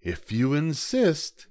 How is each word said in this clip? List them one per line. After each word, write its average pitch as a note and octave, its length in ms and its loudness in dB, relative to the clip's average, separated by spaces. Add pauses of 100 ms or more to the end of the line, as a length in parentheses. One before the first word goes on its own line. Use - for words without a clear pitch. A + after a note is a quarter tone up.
If E2+ 280 -8
you B2 240 2
insist D#3+ 960 0